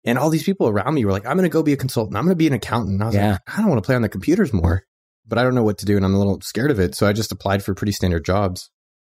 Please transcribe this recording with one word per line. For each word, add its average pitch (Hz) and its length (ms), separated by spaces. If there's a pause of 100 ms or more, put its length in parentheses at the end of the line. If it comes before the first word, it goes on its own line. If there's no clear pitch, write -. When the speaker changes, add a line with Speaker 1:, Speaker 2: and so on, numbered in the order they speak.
Speaker 1:
And 123 140
all 147 100
these 160 140
people 190 260
around 104 260
me 127 100
were 98 80
like, 101 120
"I'm 135 120
gonna 185 120
go 160 140
be 151 100
a 135 40
consultant. 127 400
I'm 120 80
gonna 185 100
be 160 140
an 139 40
accountant." 113 420
And 98 100
I - 20
was 110 80
Speaker 2:
Yeah. 101 180
Speaker 1:
like, 92 140
"I - 120
don't 214 100
wanna 120 140
play 131 120
on 120 80
the 104 60
computers 160 440
more." 87 300 (460)
But 110 100
I 123 40
don't 127 140
know 117 80
what 104 140
to - 80
do, 101 100
and 98 80
I'm 95 100
a 98 40
little 98 240
scared 135 280
of 113 80
it. 87 160
So - 120
I 104 60
just 104 200
applied 98 320
for 95 100
pretty 104 160
standard 87 340
jobs. 95 460 (380)